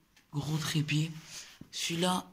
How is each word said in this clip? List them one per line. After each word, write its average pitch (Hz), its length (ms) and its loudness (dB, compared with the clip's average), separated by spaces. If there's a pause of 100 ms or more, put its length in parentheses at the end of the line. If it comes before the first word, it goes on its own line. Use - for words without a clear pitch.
(320)
gros 147 240 0
trépied. 151 540 2 (600)
Celui-là, 180 640 0